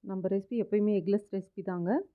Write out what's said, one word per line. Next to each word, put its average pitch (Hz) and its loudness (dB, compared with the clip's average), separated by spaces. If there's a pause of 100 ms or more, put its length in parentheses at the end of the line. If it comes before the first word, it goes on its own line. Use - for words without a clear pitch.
(100)
நம்ம 190 -2
ரெசிபி 196 -2
எப்பயுமே 208 2
எக்லெஸ் 202 0 (100)
ரெசிபி 190 -8
தாங்க. 180 -2 (240)